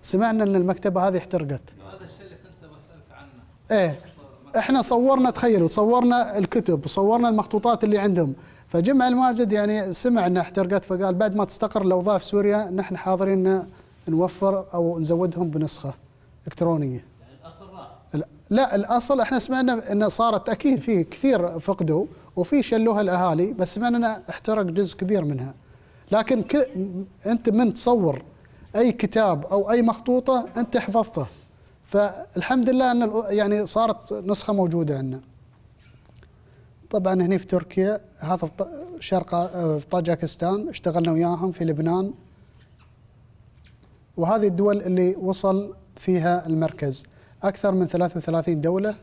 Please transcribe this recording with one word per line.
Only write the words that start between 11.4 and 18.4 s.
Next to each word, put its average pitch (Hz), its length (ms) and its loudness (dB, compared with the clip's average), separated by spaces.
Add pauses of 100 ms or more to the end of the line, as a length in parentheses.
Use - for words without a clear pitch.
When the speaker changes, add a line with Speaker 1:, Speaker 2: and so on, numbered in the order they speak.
Speaker 1:
تستقر 208 380 -4
الاوضاع 185 360 2
في - 60 -6
سوريا 202 460 0
نحن 190 260 -4
حاضرين 190 680 0 (420)
نوفر 185 560 0 (100)
او 170 240 0
نزودهم 170 520 0
بنسخة 151 440 -4 (520)
الكترونية". 147 580 -2 (160)
Speaker 2:
يعني - 200 -20
الأصل 180 320 -20
راح؟ - 160 -18 (260)
Speaker 1:
لا، 147 120 -4 (240)